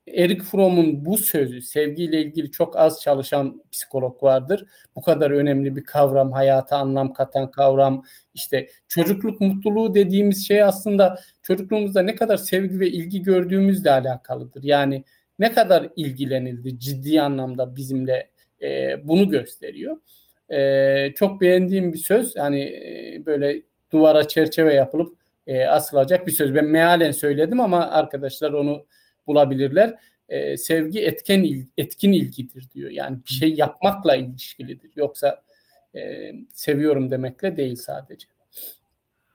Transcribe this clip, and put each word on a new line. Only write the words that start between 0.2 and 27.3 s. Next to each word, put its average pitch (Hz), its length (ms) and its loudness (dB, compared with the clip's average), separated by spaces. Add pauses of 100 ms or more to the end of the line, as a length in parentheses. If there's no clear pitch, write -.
Fromm'un 170 640 2
bu 196 120 -2
sözü, 131 440 -2
sevgiyle 156 600 -2
ilgili 147 300 -6
çok - 260 -2
az 160 240 2
çalışan 135 680 -2
psikolog 127 520 -6
vardır. 135 420 2 (300)
Bu 131 60 -14
kadar 147 300 2
önemli 139 440 0
bir 139 80 -10
kavram, 135 480 2
hayata 135 460 2
anlam 135 360 -2
katan 135 380 -4
kavram. 135 520 4 (300)
İşte - 360 -4 (180)
çocukluk 202 540 0
mutluluğu 202 540 0
dediğimiz 196 520 2
şey 208 160 4
aslında 202 560 2 (240)
çocukluğumuzda 196 580 -2
ne 208 140 -2
kadar 220 220 0
sevgi 190 420 -2
ve 185 80 2
ilgi 180 340 -6
gördüğümüzle 190 720 2
alakalıdır. 127 720 -2
Yani 139 400 2 (360)
ne 226 120 2
kadar 190 440 4
ilgilenildi 127 840 -6
ciddi 139 420 0
anlamda 127 540 -4
bizimle, 131 540 -6 (320)
e, 135 460 -4
bunu 190 220 2
gösteriyor. 156 680 -6 (540)
E, 139 640 0
çok 196 260 -2
beğendiğim 185 520 2
bir 160 40 -10
söz. - 380 -2
Hani, 143 260 -2
e, - 640 -14
böyle 147 360 -2 (300)
duvara 156 360 6
çerçeve 160 460 2
yapılıp, 143 440 0 (300)
e, 131 180 0
asılacak 147 600 2
bir 165 40 -4
söz. 143 240 0
Ben 151 100 4
mealen 165 460 4
söyledim 151 480 0